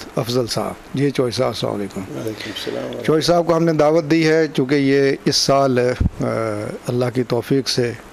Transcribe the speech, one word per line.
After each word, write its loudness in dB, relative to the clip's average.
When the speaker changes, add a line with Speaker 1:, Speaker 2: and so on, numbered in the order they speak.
Speaker 1:
अफजल -2
साहब। -6
जी 0
चौधरी -2
साहब, 0
अस्सलाम -4
वालेकुम। -6
Speaker 2:
वालेकुम -8
सलाम। -8
Speaker 1:
चौधरी 2
साहब 2
को 2
हमने 2
दावत 4
दी 2
है, 4
चूँकि 0
ये 2
इस 2
साल, 2
अ, 2
अल्लाह 0
की -2
तौफीक 0
से 0